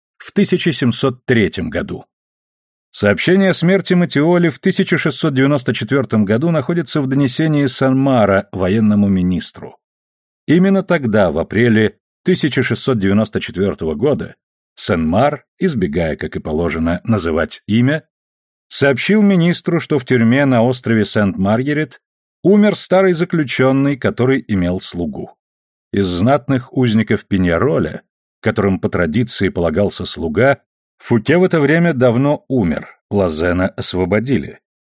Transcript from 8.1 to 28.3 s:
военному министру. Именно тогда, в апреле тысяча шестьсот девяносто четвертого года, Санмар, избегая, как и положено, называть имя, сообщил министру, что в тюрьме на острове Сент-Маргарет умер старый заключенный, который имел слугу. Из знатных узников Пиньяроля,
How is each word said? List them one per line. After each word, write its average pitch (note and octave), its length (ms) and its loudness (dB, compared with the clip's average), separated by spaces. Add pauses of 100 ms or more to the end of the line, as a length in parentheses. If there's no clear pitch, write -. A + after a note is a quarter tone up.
военному G2+ 560 2
министру. F2+ 680 -2 (720)
Именно F#3+ 340 4
тогда, A2 480 2
в D2+ 80 -2
апреле A2 600 2 (260)
тысяча D#3+ 400 0
шестьсот A#2+ 360 -2
девяносто G2 420 0
четвертого F2 540 -4
года, B2 400 -4 (400)
Санмар, G2+ 680 -2 (160)
избегая, F2 560 -2
как D#2+ 220 -8
и - 20 -8
положено, E2 640 -4
называть E2 640 -2
имя, B2+ 400 0 (640)
сообщил C#3+ 520 2
министру, F3 600 2
что D3 180 -2
в - 60 -10
тюрьме B2 400 2
на B2 180 2
острове A#2 400 0
Сент-Маргарет A2+ 960 -2 (440)
умер G#3 340 4
старый F#3+ 340 2
заключенный, C#3 840 0
который B2 500 0
имел F2+ 320 -2
слугу. - 560 -10 (560)
Из G2 140 0
знатных B2 680 0
узников A2+ 540 0
Пиньяроля, F#2 800 0 (380)